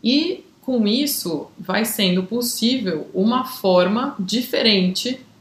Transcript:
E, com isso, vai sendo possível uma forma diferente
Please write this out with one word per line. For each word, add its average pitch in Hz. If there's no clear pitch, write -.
E, 294
com 240
isso, 214
vai 202
sendo 190
possível 226
uma 233
forma 202
diferente 202